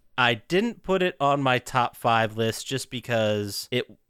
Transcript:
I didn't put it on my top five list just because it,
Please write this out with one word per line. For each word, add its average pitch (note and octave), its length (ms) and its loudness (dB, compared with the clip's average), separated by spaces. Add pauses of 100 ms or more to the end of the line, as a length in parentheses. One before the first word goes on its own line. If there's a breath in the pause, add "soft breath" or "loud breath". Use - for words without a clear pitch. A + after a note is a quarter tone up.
(200)
I A#2+ 160 4
didn't G3+ 480 -2
put F#3+ 180 0
it F3+ 180 0
on C#3+ 220 2
my C3 180 2
top A#2+ 360 -2
five A2+ 420 0
list A2+ 300 -2
just C3+ 240 -6
because G#2+ 800 -2
it, B2+ 140 -2 (240)